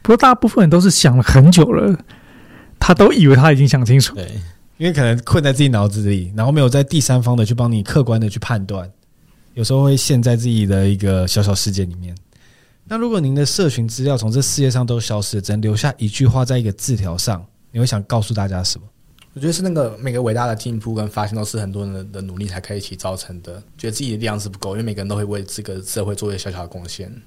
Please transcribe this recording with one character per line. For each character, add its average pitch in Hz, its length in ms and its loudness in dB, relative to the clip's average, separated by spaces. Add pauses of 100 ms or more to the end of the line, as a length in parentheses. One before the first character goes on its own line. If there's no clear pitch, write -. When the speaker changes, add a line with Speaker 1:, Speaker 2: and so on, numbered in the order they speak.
Speaker 1:
不 220 120 4
过 240 40 6
大 254 160 6
部 247 140 2
分 214 160 4
人 160 60 6
都 170 100 6
是 190 100 6
想 127 280 4
了 123 40 4
很 147 300 8
久 165 220 8
了， 202 200 2 (840)
他 - 140 4
都 214 180 8
以 208 160 6
为 135 80 10
他 147 160 6
已 139 60 4
经 139 100 4
想 127 180 2
清 127 140 6
楚。 - 160 0
Speaker 2:
对， 92 160 -12 (460)
因 165 100 -2
为 180 60 0
可 143 80 0
能 117 220 2
困 165 200 2
在 139 80 2
自 131 100 0
己 139 60 6
脑 104 220 2
子 104 180 -2
里， 95 300 -2
然 110 80 0
后 143 80 2
没 151 80 2
有 127 80 4
在 139 120 2
第 143 200 0
三 127 200 2
方 120 140 0
的 113 100 2
去 120 80 -2
帮 120 160 0
你 107 140 -2
客 - 180 0
观 113 180 0
的 110 100 -2
去 107 100 -8
判 104 260 -4
断， 95 240 -10 (680)
有 117 80 -4
时 117 100 0
候 135 100 2
会 139 140 2
陷 123 260 0
在 120 140 2
自 120 100 -4
己 110 180 2
的 98 220 2
一 101 80 2
个 95 320 0
小 101 160 0
小 101 100 0
世 95 160 -2
界 95 140 -4
里 87 120 -8
面。 90 200 -12 (720)
那 220 120 -8
如 233 120 -4
果 214 100 -2
您 139 160 -2
的 143 100 0
社 165 240 0
群 117 160 -2
资 113 180 -6
料 139 120 0
从 110 160 -2
这 135 100 0
世 - 200 -4
界 131 100 2
上 123 140 0
都 117 160 -2
消 104 200 -4
失 104 140 -6
了， 98 60 -4
只 104 100 -8
能 107 100 -2
留 107 140 0
下 135 220 -2
一 110 100 -4
句 127 180 0
话 123 200 2
在 127 120 -2
一 120 60 -2
个 104 80 -2
字 123 240 -6
条 95 220 -6
上， 92 280 -6 (260)
你 117 80 -6
会 123 60 2
想 107 180 -4
告 113 180 -2
诉 104 120 -4
大 101 140 -2
家 92 160 -4
什 - 160 -4
么？ - 80 -20 (480)
Speaker 3:
我 135 40 -16
觉 139 60 -8
得 165 80 -2
是 175 80 -6
那 185 80 -2
个 135 300 -2
每 127 120 -6
个 120 80 -4
伟 113 140 -2
大 120 140 -2
的 113 80 -4
进 113 240 -8
步 113 160 -8
跟 107 120 -4
发 104 180 -6
现 104 100 -8
都 107 100 -6
是 113 140 -8
很 98 120 -8
多 101 140 -8
人 98 260 -12
的 98 80 -14
努 95 200 -12
力 101 80 -8
才 95 120 -10
可 101 140 -12
以 101 60 -8
一 - 20 -10
起 98 140 -14
造 95 200 -10
成 90 280 -16
的， 90 180 -18 (160)
觉 113 100 -10
得 110 40 -8
自 123 120 -10
己 123 80 -8
的 107 60 -6
力 113 60 -8
量 107 140 -6
是 104 120 -10
不 98 80 -16
够， 98 140 -10
因 101 60 -8
为 113 60 -6
每 110 80 -6
个 101 100 -10
人 98 60 -8
都 104 80 -6
会 104 80 -4
为 101 200 -8
这 - 180 -14
个 95 220 -12
社 104 200 -8
会 101 120 -6
做 104 180 -8
一 95 40 -10
些 - 80 -
小 98 60 -10
小 87 120 -12
的 85 40 -14
贡 87 220 -16
献。 95 200 -14 (160)